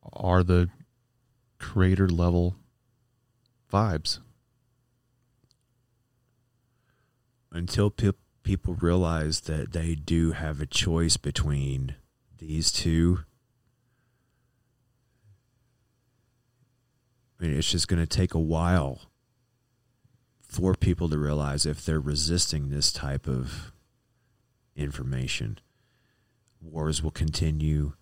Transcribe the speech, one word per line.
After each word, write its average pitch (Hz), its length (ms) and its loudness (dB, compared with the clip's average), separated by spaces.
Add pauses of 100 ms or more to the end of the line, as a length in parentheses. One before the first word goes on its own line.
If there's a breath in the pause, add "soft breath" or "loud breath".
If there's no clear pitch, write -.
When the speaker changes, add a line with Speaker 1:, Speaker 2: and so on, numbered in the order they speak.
(140)
Speaker 1:
are 92 280 4
the 90 280 4 (880)
creator 92 480 2
level 87 480 2 (1120)
vibes. 101 500 0 (3250)
Speaker 2:
Until 87 380 0
pe-, 101 220 0 (320)
people 92 320 -2
realize 85 680 0
that 78 320 -6
they 82 220 -2
do 82 360 2
have 76 300 -6
a 78 40 -4
choice 85 520 0
between 69 800 -2 (420)
these 78 340 -2
two, 85 480 2 (4000)
I 90 40 -6
mean, 76 140 0
it's - 140 0
just - 160 0
gonna 85 180 2
take 90 280 0
a 82 60 0
while 80 640 0 (1400)
for 98 340 0
people 85 340 2
to 76 80 0
realize 73 480 0
if 76 200 -4
they're 80 140 0
resisting 73 680 -2
this 71 220 0
type 69 360 -6
of 64 440 -6 (1040)
information. 64 840 -6 (1000)
Wars 78 420 -4
will 76 80 -2
continue. 76 920 0